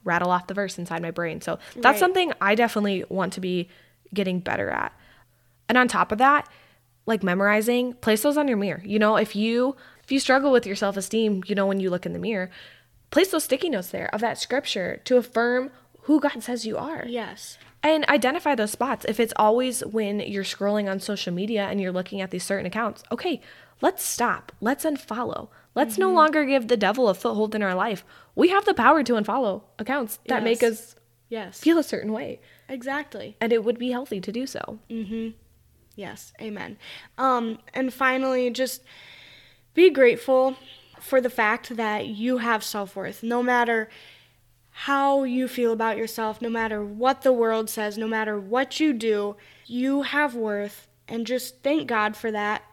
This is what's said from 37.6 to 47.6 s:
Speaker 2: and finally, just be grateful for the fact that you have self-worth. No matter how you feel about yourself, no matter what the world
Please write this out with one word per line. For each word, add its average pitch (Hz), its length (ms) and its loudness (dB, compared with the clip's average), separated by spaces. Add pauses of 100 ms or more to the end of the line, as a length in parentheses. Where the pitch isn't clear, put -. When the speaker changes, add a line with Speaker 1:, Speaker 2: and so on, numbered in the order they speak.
Speaker 2:
and 262 200 -2
finally, 254 580 0
just 247 320 -4 (920)
be 349 160 8
grateful 262 680 4 (440)
for 262 200 2
the 240 100 -2
fact 226 460 -2
that 214 300 -4
you 226 320 -2
have 226 260 0
self-worth. 196 580 -8
No 240 200 -2
matter 240 460 2 (840)
how 277 540 2
you 254 220 0
feel 240 260 0
about 226 240 -2
yourself, 220 460 -6
no 233 60 -4
matter 220 360 -4
what 240 380 0
the 262 100 6
world 226 380 2